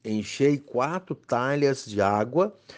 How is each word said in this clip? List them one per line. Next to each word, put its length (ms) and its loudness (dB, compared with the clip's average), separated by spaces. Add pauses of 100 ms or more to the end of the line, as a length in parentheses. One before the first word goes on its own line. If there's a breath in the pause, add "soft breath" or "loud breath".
"Enchei 540 0
quatro 560 -4
talhas 720 0
de 160 0
água 520 2 (240 loud breath)